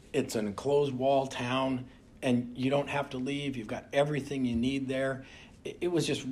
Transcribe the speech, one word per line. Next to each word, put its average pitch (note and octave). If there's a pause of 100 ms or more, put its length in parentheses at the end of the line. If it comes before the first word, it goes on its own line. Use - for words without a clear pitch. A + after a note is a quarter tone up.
(120)
It's B2
an G#2+
enclosed C#3
wall C3+
town, C3 (360)
and B2
you B2+
don't C#3+
have C#3+
to C3
leave. C#3
You've A2
got A2+
everything C#3+
you A#2
need C3
there. C3 (400)
It, -
it F3
was E3+
just -